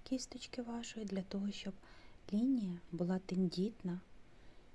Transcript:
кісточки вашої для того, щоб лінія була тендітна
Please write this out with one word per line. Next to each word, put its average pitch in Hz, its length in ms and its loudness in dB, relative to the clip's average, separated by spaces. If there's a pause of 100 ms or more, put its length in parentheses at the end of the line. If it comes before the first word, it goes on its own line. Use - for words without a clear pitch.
кісточки - 580 -4
вашої 233 440 -4
для 190 160 0
того, 196 300 0
щоб - 220 -4 (600)
лінія 214 460 4 (120)
була 180 280 4
тендітна 185 840 2 (720)